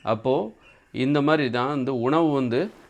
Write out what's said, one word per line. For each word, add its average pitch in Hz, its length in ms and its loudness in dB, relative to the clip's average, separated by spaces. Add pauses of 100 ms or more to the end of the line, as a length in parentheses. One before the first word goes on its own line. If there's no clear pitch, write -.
அப்போ 113 300 0 (600)
இந்த 143 260 0
மாதிரி 151 300 2
தான் 123 240 -2
இந்த 135 260 -2
உணவு 156 320 2
வந்து 127 260 0 (320)